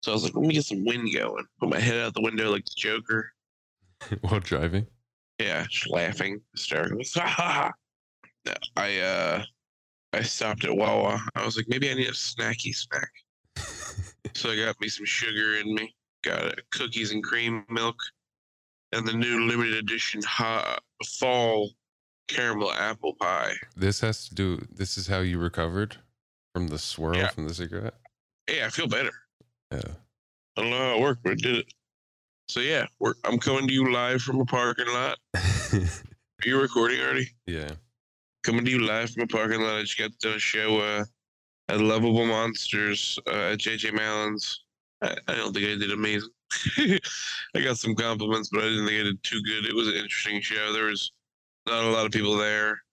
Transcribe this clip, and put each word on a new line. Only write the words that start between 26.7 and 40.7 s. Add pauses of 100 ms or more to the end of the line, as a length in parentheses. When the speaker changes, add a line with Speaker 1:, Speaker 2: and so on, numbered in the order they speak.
Speaker 2:
swirl
Speaker 1:
Yeah.
Speaker 2:
from
the
cigarette? (540)
Speaker 1:
Yeah,
I
feel
better. (600)
Speaker 2:
Yeah. (760)
Speaker 1:
I
don't
know
how
it
worked,
but
it
did
it. (720)
So
yeah, (140)
we're, (100)
I'm
coming
to
you
live
from
a
parking
lot.
Speaker 2:
<laughs>
Speaker 1:
Are (640)
you
recording
already? (200)
Speaker 2:
Yeah. (760)
Speaker 1:
Coming
to
you
live
from
a
parking
lot.
I
just
got
done
a
show,